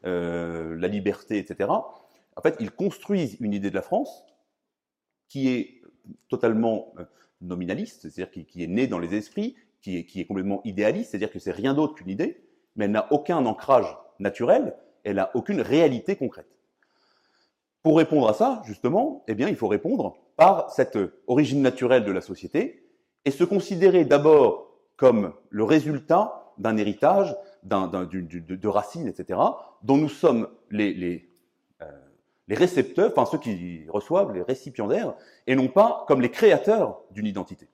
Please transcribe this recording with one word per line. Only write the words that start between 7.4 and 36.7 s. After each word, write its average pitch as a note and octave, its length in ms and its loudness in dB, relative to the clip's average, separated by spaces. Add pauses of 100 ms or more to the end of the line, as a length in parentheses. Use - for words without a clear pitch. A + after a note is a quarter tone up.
nominaliste, F2+ 680 -8
c'est-à-dire F2+ 220 -10
qui, E2 140 -16
qui F2 180 -12
est D#2+ 40 -8
née A2+ 200 0
dans G#2 100 -4
les F2 160 -6
esprits, G3+ 440 -6 (240)
qui F#2 160 -8
est, E2 80 -10
qui - 160 -12
est E2 40 -6
complètement G2 380 -6
idéaliste, G#2+ 480 -2
c'est-à-dire G#2 200 -6
que - 60 -14
c'est G2 140 -8
rien A2 220 -2
d'autre D3+ 220 0
qu'une F#2 140 -14
idée, C3 380 -6 (300)
mais G#2 80 -2
elle G2+ 60 0
n'a G#2+ 200 0
aucun D3 340 0
ancrage A2+ 520 2 (220)
naturel, C#3 580 0 (260)
elle G2+ 140 -4
n'a F#2+ 180 -4
aucune E3 240 -4
réalité C3+ 560 2
concrète. - 320 -8 (1400)
Pour D#3+ 140 6
répondre D3+ 320 4
à G#2+ 40 2
ça, A#3 320 0
justement, F3 600 -2
eh A2 80 -4
bien, C#3 140 -2
il F3+ 80 -4
faut A2 100 -4
répondre A#2 500 -2 (200)
par F#3 340 6
cette - 260 0 (300)
origine C#3 340 2
naturelle B2 440 2
de G2 60 -4
la F2+ 100 -2
société, C#3+ 640 -6 (420)
et C#3 60 0
se E3+ 120 0
considérer F3+ 640 4
d'abord D3 680 6 (240)
comme A2 380 4 (160)
le G#2 140 -2
résultat D#3 920 0
d'un A2 200 -2
héritage, D3+ 580 2 (280)
d'un, F#2+ 240 -2
d'un, F#2 180 -6
d'une, F2 220 -10
d'une, E2+ 180 -14
de, F2+ 100 -8
de F#2+ 120 -6
racines, G#2 400 -2
et F2+ 60 -8
cetera, - 680 -2
dont C3+ 140 4
nous D3+ 120 2
sommes B2+ 380 0 (220)
les, G#2 240 -2
les, F2 360 -8 (520)
euh, D#2 100 -18 (560)
les G2+ 80 -4
récepteurs, F3+ 560 2
enfin B2 140 2
ceux - 140 -6
qui F2 500 -8
reçoivent, A#2+ 420 -2
les F#2 100 -6
récipiendaires, C3 760 -4 (320)
et C3 80 2
non C3 120 2
pas - 400 2
comme C3+ 140 4
les - 100 2
créateurs F#3+ 800 2